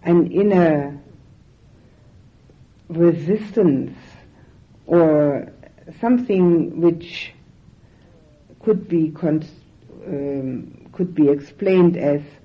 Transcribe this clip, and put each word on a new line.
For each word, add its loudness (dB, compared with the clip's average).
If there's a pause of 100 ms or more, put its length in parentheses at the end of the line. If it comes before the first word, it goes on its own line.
an 2
inner 0 (1900)
resistance, 0 (880)
or 2 (480)
something 0
which -2 (1300)
could -2
be 0
con-, -4 (600)
um, -10
could -6
be 4
explained 2
as -2 (220)